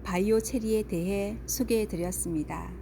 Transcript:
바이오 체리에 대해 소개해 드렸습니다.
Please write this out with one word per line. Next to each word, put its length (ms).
바이오 360
체리에 440
대해 640
소개해 400
드렸습니다. 840